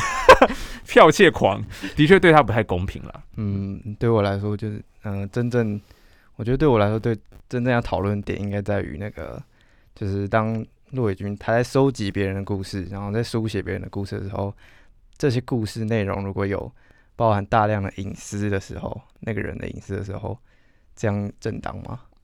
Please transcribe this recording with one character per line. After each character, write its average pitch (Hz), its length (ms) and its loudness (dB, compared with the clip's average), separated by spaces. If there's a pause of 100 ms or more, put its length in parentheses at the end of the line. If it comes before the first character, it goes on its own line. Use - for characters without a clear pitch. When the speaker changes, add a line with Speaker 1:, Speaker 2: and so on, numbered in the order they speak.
(440)
Speaker 1:
<laughs> - 420 -2
剽 190 240 8
窃 160 220 6
狂， 101 320 0 (320)
的 151 100 6
确 185 140 8
对 170 140 8
他 147 100 8
不 101 80 -2
太 117 100 2
公 92 240 -2
平 - 180 -8
啦。 - 200 -14 (140)
Speaker 2:
嗯， 98 600 -6
对 120 120 0
我 110 120 4
来 101 160 0
说 104 200 -4
就 107 120 -6
是， 104 140 -10 (200)
呃， 101 240 -6
真 120 220 -2
正， 110 300 0 (580)
我 107 60 -8
觉 113 80 -2
得 131 60 2
对 156 80 4
我 120 140 6
来 101 80 6
说， 107 100 0
对， 113 160 0 (360)
真 123 160 -2
正 127 80 2
要 117 80 2
讨 90 180 -2
论 101 220 -2
点 98 180 -6
应 101 100 -6
该 101 120 -4
在 101 200 -2
于 - 160 -8
那 104 120 -8
个， - 320 -12 (520)
就 104 140 -8
是 101 180 -4
当 110 400 0 (260)
骆 120 200 0
以 95 40 -4
军 101 200 -8
他 - 160 -4
在 120 100 4
收 135 300 2
集 104 180 -4
别 98 180 -2
人 95 80 -4
的 98 100 -6
故 95 180 -6
事， 95 220 -8
然 98 160 -10
后 101 100 -8
在 113 100 -2
书 113 240 -4
写 104 160 -4
别 95 120 -6
人 95 80 -8
的 - 80 -12
故 101 160 -8
事 104 120 -8
的 104 60 -8
时 101 100 -10
候， 98 220 -6 (640)
这 147 120 0
些 123 120 0
故 120 240 -2
事 113 180 -8
内 110 200 0
容 98 200 -4
如 98 80 -6
果 98 140 -2
有 - 260 -4 (460)
包 113 140 4
含 101 140 0
大 107 220 2
量 104 160 0
的 98 140 -6
隐 95 180 -8
私 104 340 -6
的 98 80 0
时 - 220 -10
候， - 220 -10 (180)
那 110 140 -6
个 104 80 -6
人 - 160 -8
的 - 100 -10
隐 - 140 -12
私 98 160 -8
的 101 60 -6
时 101 100 -10
候， - 240 -10 (580)
这 107 140 -4
样 101 200 -2 (120)
正 107 180 -6
当 - 240 -8
吗？ - 160 -12 (240)